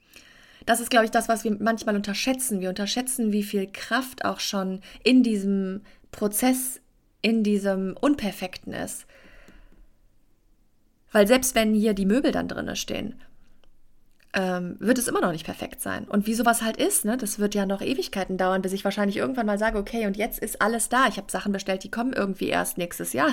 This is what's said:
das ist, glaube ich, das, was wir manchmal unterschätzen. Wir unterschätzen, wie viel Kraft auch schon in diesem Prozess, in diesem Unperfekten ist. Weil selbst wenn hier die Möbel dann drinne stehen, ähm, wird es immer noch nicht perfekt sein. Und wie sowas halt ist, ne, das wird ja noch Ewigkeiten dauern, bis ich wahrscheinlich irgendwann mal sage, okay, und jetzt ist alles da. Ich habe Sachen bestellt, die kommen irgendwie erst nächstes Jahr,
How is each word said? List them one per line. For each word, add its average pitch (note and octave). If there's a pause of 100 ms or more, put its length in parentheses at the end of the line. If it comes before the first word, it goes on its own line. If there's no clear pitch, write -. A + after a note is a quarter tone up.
(640)
das A#3+
ist, A#3
glaube A#3
ich, A3+
das, A3+
was A3+
wir G#3+
manchmal A3
unterschätzen. G3+
Wir F#3
unterschätzen, G#3
wie G#3
viel G3
Kraft -
auch F#3+
schon F#3+ (220)
in B3+
diesem G3 (300)
Prozess, B3+ (400)
in A3
diesem G3
Unperfekten G3+
ist. - (2000)
Weil G#3
selbst B3+
wenn A3
hier G#3+
die F#3+
Möbel B3+
dann -
drinne -
stehen, - (1120)
ähm, F3+
wird A#3+
es B3
immer F4
noch F#3+
nicht D#3
perfekt -
sein. F#2+
Und G#3
wie A3+
sowas A#3
halt A3
ist, F#4
ne, G#3+
das A3+
wird G#3
ja G3+
noch G3
Ewigkeiten G3
dauern, F#3
bis F#3
ich G3
wahrscheinlich G3+
irgendwann A#3+
mal G#3
sage, A3
okay, G#3+
und G3
jetzt G#3+
ist -
alles A3+
da. B3+
Ich G3
habe G3+
Sachen G3
bestellt, G3
die G3+
kommen A#3+
irgendwie F#3+
erst F3
nächstes F3
Jahr, C4+